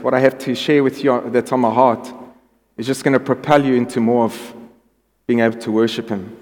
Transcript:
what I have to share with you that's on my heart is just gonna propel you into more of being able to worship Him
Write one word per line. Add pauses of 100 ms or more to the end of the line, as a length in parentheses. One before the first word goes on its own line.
what
I
have
to
share
with
you (120)
that's
on
my
heart (640)
is
just
gonna
propel
you
into
more
of (720)
being
able
to
worship
Him